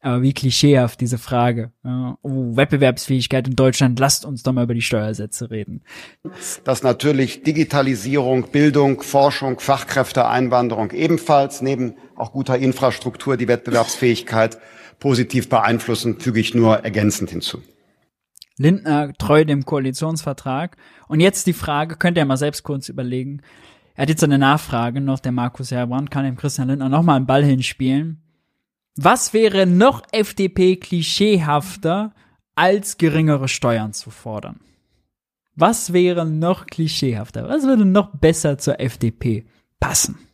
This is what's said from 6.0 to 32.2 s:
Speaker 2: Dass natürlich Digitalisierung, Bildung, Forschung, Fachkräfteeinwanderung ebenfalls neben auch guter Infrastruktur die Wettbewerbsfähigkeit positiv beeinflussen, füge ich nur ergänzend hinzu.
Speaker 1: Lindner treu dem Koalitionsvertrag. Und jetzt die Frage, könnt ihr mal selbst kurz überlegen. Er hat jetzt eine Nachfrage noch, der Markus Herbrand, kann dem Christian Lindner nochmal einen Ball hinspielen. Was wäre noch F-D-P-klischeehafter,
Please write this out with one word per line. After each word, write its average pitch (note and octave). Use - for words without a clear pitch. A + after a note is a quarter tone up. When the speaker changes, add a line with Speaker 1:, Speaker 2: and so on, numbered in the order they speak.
Speaker 2:
Dass C3
natürlich C3+
Digitalisierung, C3+
Bildung, C#3+
Forschung, C#3
Fachkräfteeinwanderung B2
ebenfalls D3+
neben B2+
auch A2+
guter C3
Infrastruktur C3
die A#2+
Wettbewerbsfähigkeit A2+
positiv C3
beeinflussen, A#2
füge A2+
ich -
nur A2+
ergänzend G#2
hinzu. -
Speaker 1:
Lindner D3
treu D#3
dem C#3+
Koalitionsvertrag. C#3+
Und D3+
jetzt F#3+
die F3
Frage, D#3
könnt F3
ihr D#3
mal C3+
selbst D3
kurz C#3
überlegen. C3
Er -
hat C#3
jetzt D#3+
eine C#3+
Nachfrage C#3
noch, C3+
der C3
Markus B2
Herbrand, B2
kann C#3
dem C3
Christian C3+
Lindner C3
nochmal D3
einen C3
Ball C#3
hinspielen. C#3
Was G3+
wäre G3+
noch F3+
F-D-P-klischeehafter, F#3